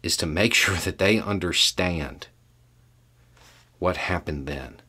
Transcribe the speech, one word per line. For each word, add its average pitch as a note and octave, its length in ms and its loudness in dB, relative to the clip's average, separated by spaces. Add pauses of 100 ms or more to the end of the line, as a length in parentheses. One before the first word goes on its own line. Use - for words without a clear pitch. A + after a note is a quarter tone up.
is - 160 0
to F2+ 80 -2
make F#2+ 280 2
sure - 220 2
that F2 220 -4
they G2+ 200 4
understand F2 1080 0 (1500)
what F2+ 200 0
happened D#2+ 480 -4
then. C2 420 -10